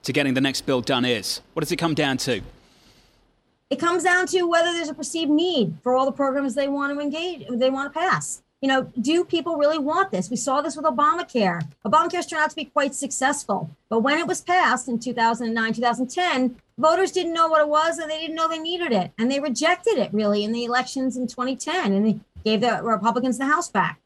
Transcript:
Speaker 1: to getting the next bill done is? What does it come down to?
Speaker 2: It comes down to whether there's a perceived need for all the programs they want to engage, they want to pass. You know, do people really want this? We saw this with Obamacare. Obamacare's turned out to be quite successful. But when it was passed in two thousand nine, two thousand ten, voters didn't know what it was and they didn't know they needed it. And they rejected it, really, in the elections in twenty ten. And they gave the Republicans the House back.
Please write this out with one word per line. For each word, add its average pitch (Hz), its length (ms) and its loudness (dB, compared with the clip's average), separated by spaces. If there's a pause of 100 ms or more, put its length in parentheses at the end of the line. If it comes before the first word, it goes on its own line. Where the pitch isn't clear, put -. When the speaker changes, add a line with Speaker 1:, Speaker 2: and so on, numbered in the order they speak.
Speaker 1:
to - 80 -4
getting 139 220 2
the 135 80 2
next 135 240 -2
bill 131 160 0
done 127 240 0
is? 117 340 -2 (140)
What 160 80 -4
does 147 100 -4
it 165 60 -2
come 165 160 0
down 139 240 0
to? 117 240 -2 (1300)
Speaker 2:
It 285 100 -4
comes 339 240 0
down 359 240 4
to 359 160 0
whether 339 300 2
there's 330 160 -4
a 311 40 -8
perceived 311 380 -4
need 302 500 2
for 254 140 2
all 269 100 2
the 269 60 0
programs 277 440 -2
they 277 120 0
want 277 260 -2
to 285 60 -6
engage, 302 500 -6
they 247 200 2
want 277 240 -4
to - 40 -4
pass. 330 460 -2 (160)
You 269 80 -2
know, 262 320 0
do 320 240 2
people 339 320 -2
really 294 220 2
want 320 340 0
this? 190 180 -4
We 247 60 -4
saw 277 260 0
this 302 140 -4
with 302 100 -6
Obamacare. 294 800 0 (200)
Obamacare's 330 420 2
turned 311 160 -2
out 311 60 0
to 311 60 -10
be 302 100 -8
quite 285 280 0
successful. 262 760 -2 (180)
But 226 120 0
when 277 200 2
it 339 80 -2
was - 140 -4
passed 320 480 2
in 233 100 -2
two 247 140 -6
thousand 233 400 0
nine, 226 180 0
two 220 100 -2
thousand 240 260 0
ten, 262 500 0 (200)
voters 339 340 4
didn't 339 220 -2
know 330 140 4
what 320 140 4
it 302 80 2
was 311 280 2
and 311 140 -6
they 311 80 -4
didn't 320 160 -6
know 330 140 0
they 330 100 -4
needed 339 320 -2
it. 185 260 0
And 233 140 2
they 277 80 2
rejected 320 580 0
it, 226 160 0
really, 208 300 2
in 214 80 -2
the 240 140 -2
elections 254 500 -2
in 254 120 -4
twenty 247 280 -4
ten. 311 380 -2
And 202 120 2
they 220 140 2 (240)
gave 214 180 2
the 233 220 0
Republicans 226 540 0
the 269 80 -2
House 311 240 0
back. 165 360 -2